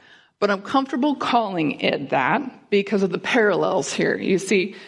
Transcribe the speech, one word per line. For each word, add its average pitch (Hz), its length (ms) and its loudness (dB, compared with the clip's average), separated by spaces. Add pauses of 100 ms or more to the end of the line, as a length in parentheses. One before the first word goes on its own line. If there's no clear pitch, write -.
(380)
but 208 140 2
I'm 196 100 -4
comfortable 269 540 0
calling 190 640 0
it 139 300 -2
that 139 600 -2
because 202 320 2
of 190 80 0
the 170 80 -4
parallels 185 760 0
here. - 240 0
You 175 220 0
see, 190 380 0 (120)